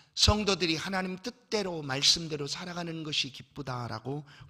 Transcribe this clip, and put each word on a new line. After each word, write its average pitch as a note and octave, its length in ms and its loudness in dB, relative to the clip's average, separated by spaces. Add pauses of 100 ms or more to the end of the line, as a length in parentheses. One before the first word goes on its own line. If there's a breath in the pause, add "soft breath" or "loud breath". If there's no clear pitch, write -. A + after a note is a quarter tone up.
(140 loud breath)
성도들이 F#3+ 640 4
하나님 F#3 400 -2
뜻대로 F#3+ 680 -4
말씀대로 D3 640 2
살아가는 E3+ 560 -6
것이 D3 300 -2
기쁘다라고 B2+ 920 -8 (240 loud breath)